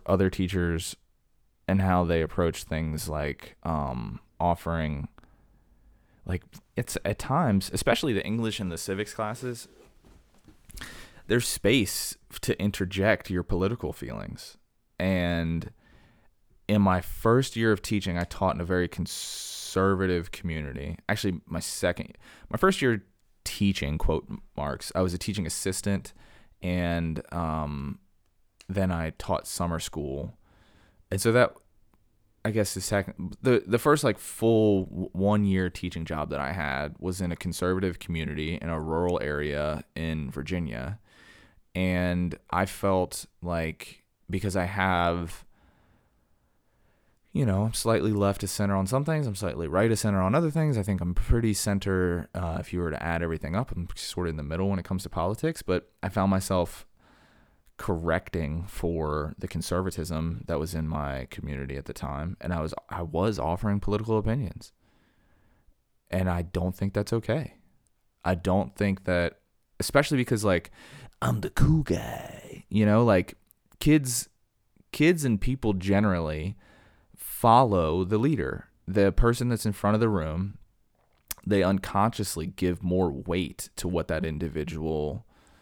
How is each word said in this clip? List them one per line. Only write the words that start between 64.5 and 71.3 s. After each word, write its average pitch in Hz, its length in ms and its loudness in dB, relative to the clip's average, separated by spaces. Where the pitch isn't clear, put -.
And 92 180 2
I 87 140 0
don't 90 340 -2
think 98 160 -2
that's 104 220 -2
okay. 117 400 -2
I 92 80 4
don't 92 420 0
think 101 280 0
that, 87 360 0
especially 143 380 2
because, 120 260 0
like, 92 260 2
I'm 120 180 2